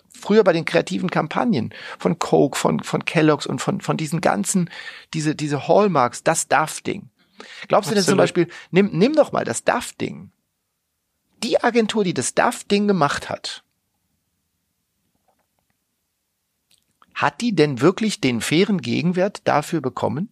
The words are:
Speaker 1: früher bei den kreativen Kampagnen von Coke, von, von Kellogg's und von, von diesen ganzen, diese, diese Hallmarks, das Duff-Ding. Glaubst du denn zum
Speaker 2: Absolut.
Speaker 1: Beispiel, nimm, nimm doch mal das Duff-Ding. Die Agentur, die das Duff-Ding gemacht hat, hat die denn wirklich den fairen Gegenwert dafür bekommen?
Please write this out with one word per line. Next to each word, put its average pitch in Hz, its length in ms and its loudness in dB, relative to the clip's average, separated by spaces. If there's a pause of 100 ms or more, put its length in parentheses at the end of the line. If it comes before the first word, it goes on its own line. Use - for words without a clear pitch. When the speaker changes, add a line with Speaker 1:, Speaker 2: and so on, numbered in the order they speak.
(180)
Speaker 1:
früher 214 240 4
bei 190 100 4
den 165 120 0
kreativen 185 460 -2
Kampagnen 160 640 -2 (240)
von 180 200 -2
Coke, 156 400 2
von, 160 220 2
von - 240 -4
Kellogg's 151 420 2
und 139 140 -4
von, - 200 -2
von - 160 -2
diesen 160 260 -4
ganzen, 190 480 0 (440)
diese, 151 220 -2
diese 143 320 -6
Hallmarks, 170 560 2
das - 240 0
Duff-Ding. - 600 -2 (580)
Glaubst 202 220 2
du 226 40 0
denn 202 80 2
zum 185 160 2
Speaker 2:
Absolut. 180 40 4
Speaker 1:
Beispiel, 170 260 0 (220)
nimm, 196 220 2
nimm 220 220 2
doch 311 160 2
mal - 140 -2
das - 180 -6
Duff-Ding. - 680 -4 (1120)
Die - 180 0
Agentur, 226 400 2
die 180 120 0
das 131 200 -4
Duff-Ding 202 540 0
gemacht 170 400 0
hat, - 340 -10 (3500)
hat - 260 -2
die 233 140 -2
denn 147 260 2
wirklich 190 400 0
den 123 200 0
fairen 175 400 0
Gegenwert 175 640 -2
dafür 147 360 0
bekommen? 127 520 -4